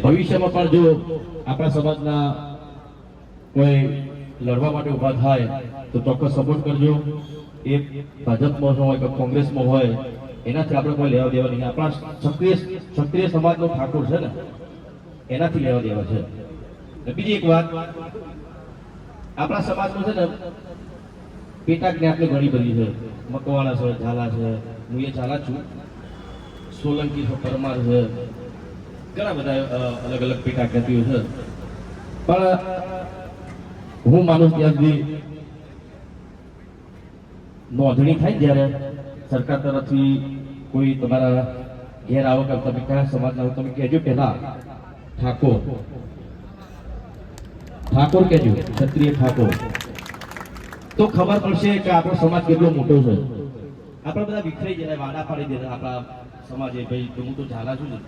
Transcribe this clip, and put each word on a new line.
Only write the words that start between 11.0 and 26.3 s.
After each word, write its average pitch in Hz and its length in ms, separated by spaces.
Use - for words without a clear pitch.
લેવા 127 200
દેવા 127 200
નહીં. 120 180
આપણા 156 220
ક્ષત્રિય, 165 680
ક્ષત્રિય 160 360
સમાજનો 165 400
ઠાકોર 135 380
છે 165 140
ને, - 100
એનાથી 160 300
લેવા 123 220
દેવા 104 220
છે. 101 160
ને 123 80
બીજી 202 200
એક 170 120
વાત, 165 200
આપણા - 240
સમાજમાં 190 420
છે 214 180
ને 170 60
પેટા 165 260
જ્ઞાતિઓ 160 360
ઘણી 139 220
બધી 120 240
છે. 113 140
મકવાણા 135 440
છે, 120 240
ઝાલા 117 300
છે, 113 200
હું 127 160
એ 139 100
ઝાલા 131 260
છું, 135 200